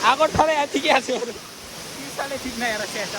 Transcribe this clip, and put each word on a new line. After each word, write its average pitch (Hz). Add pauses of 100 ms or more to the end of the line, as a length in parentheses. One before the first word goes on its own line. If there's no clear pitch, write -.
(100)
আগৰ 294
ফালে 311 (200)
ঠিকে 285
আছে 254 (100)
আৰু। 233 (640)
পিছফালে 277
ঠিক 240
নাই 233
আৰু 208
শেষ। 202